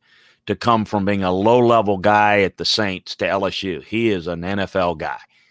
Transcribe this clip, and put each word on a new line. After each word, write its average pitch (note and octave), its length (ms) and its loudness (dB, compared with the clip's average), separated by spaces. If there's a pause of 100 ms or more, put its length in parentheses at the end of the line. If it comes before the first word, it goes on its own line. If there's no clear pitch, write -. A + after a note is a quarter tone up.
(480)
to G#2 80 -2
come A2+ 300 2
from G2+ 200 -2
being G2 180 0
a F2+ 80 0
low-level A2 680 4
guy G#2 420 4
at F#2 160 -2
the D#2+ 80 -8
Saints G2 500 -4
to G2 120 -2
L G2 180 0
S F#2 180 -6
U. F2+ 160 -6
He A2+ 300 -2
is F2 180 -2
an E2+ 160 -6
N G2 160 -4
F F#2+ 160 -4
L F2 180 0
guy. D2 260 -8 (320)